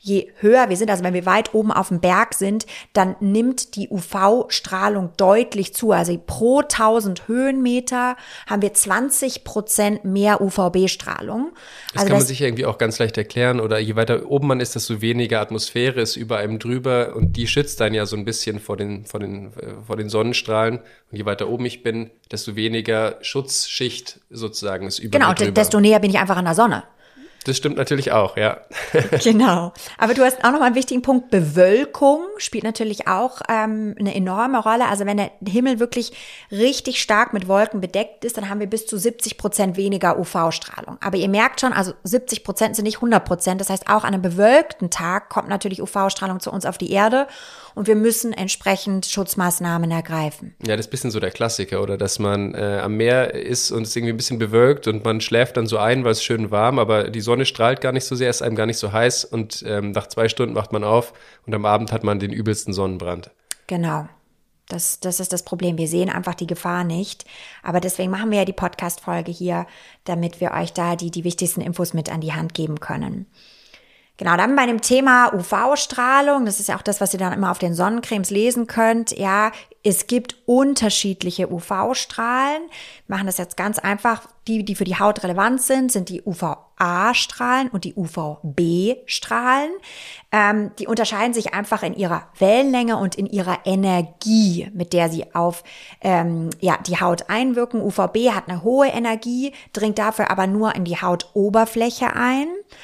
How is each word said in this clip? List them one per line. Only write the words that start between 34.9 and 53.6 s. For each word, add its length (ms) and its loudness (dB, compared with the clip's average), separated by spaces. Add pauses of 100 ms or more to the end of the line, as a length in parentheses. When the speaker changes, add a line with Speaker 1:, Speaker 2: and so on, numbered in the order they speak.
Speaker 1:
wenn 100 0
der 160 -2 (140)
Himmel 340 2
wirklich 320 -2 (400)
richtig 500 0
stark 300 2
mit 160 -4
Wolken 320 2
bedeckt 440 -4
ist, 120 -4
dann 120 -8
haben 120 -6
wir 80 -4
bis 180 -4
zu 120 -6
siebzig 400 -2
Prozent 380 0
weniger 420 2
U-V-Strahlung. 840 -4
Aber 160 -2
ihr 120 0
merkt 320 2
schon, 120 2
also 220 -2 (100)
siebzig 400 -2
Prozent 320 0
sind 80 -2
nicht 160 -2
hundert 240 4
Prozent. 360 -2
Das 100 -6
heißt, 180 -6
auch 160 4
an 100 0
einem 80 -2
bewölkten 680 4
Tag 400 -4
kommt 180 -2
natürlich 340 -4
U-V-Strahlung 580 -2
zu 120 -8
uns 140 -4
auf 100 -4
die 160 -4
Erde 340 2 (480)
und 120 -4
wir 80 6
müssen 400 2
entsprechend 720 -2
Schutzmaßnahmen 840 -2
ergreifen. 640 -6 (100)
Speaker 2:
Ja, 100 0
das 100 -4
ist 20 -18
ein 20 -12
bisschen 200 -4
so 100 -2
der 100 -2
Klassiker, 500 -4
oder? 160 -2
Dass 220 -2
man, 360 0
äh, 280 -2
am 140 -2
Meer 360 2
ist 380 -4